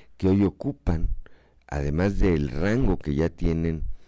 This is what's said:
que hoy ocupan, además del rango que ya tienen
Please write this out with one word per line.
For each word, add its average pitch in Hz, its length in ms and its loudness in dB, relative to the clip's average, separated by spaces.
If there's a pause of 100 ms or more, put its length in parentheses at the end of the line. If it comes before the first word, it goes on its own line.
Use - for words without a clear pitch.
(180)
que 95 100 -2
hoy 101 160 4
ocupan, 87 640 -2 (580)
además 78 520 -2
del 80 300 2
rango 98 480 0
que 73 180 -4
ya 82 140 0
tienen 82 540 -2 (240)